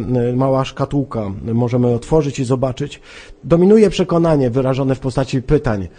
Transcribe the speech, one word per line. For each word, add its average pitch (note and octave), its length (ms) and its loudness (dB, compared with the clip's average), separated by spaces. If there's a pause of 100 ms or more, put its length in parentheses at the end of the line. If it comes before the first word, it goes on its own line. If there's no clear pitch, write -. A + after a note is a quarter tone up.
(300)
e, B2 60 -4
mała C3+ 280 0
szkatułka. B2+ 680 -4 (240)
Możemy A#2+ 400 2
otworzyć C#3 440 0
i C3+ 60 -4
zobaczyć. C3 560 -4 (440)
Dominuje F#3 460 6
przekonanie E3 600 2
wyrażone C3 440 0
w B2+ 60 -4
postaci C3 420 -2
pytań. G#2+ 460 -2 (100)